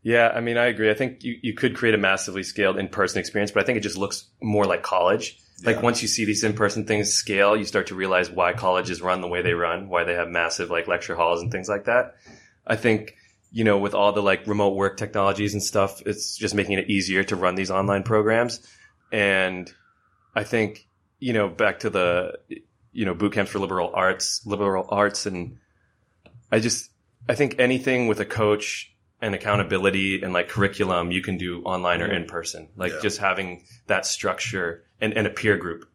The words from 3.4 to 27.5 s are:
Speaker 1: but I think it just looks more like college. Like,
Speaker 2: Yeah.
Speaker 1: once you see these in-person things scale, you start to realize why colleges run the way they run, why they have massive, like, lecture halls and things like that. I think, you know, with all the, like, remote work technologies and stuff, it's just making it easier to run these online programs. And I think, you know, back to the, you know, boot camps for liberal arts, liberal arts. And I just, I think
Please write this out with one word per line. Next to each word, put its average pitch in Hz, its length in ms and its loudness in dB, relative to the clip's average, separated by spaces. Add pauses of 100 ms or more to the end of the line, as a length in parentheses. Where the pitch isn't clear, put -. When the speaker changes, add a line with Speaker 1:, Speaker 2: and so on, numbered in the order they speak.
Speaker 1:
but 98 120 2
I - 20 0
think 123 120 0
it 104 40 -2
just 98 160 -4
looks - 280 -6 (160)
more 104 240 2
like 90 180 0
college. 92 560 2 (240)
Like, 226 140 2
Speaker 2:
Yeah. - 60 -4
Speaker 1:
once 120 180 2
you 113 80 -4
see 110 160 0
these 104 180 0
in-person 107 420 0
things 104 280 0
scale, 101 420 2
you 107 80 -2
start 98 240 -2
to 95 80 -10
realize 92 340 2
why 87 240 2
colleges 90 480 0
run 92 200 0
the 90 60 -6
way 87 140 -2
they 87 120 2
run, 85 340 -2
why 87 160 0
they 87 120 0
have 85 120 -2
massive, 85 420 -2
like, 85 180 -2
lecture 87 280 -2
halls 85 260 2
and 117 100 -6
things 95 180 -6
like 101 160 -2
that. 123 300 0 (520)
I 113 80 2
think, 110 400 0 (360)
you 113 120 -2
know, 104 140 6
with 101 160 0
all 101 180 4
the, 104 100 0
like, 95 240 2
remote 104 300 2
work 98 220 0
technologies 101 560 0
and 101 100 -4
stuff, - 420 0
it's - 300 -6
just 107 200 -4
making 98 220 0
it 95 120 -2
easier 95 340 2
to 98 140 -2
run 90 180 0
these 95 160 -2
online 98 320 2
programs. 113 560 2 (520)
And 95 600 0 (640)
I 107 80 0
think, 107 440 -2 (320)
you 127 120 -4
know, 104 160 2
back 95 340 0
to 110 80 -2
the, 90 500 0 (520)
you 110 140 -4
know, 90 80 -2
boot 98 200 0
camps 98 180 0
for 101 80 -2
liberal 92 340 -2
arts, 92 520 0
liberal 98 440 0
arts. 101 360 0
And 90 340 -8 (920)
I 113 80 4
just, - 320 -4 (380)
I 120 60 0
think 135 220 0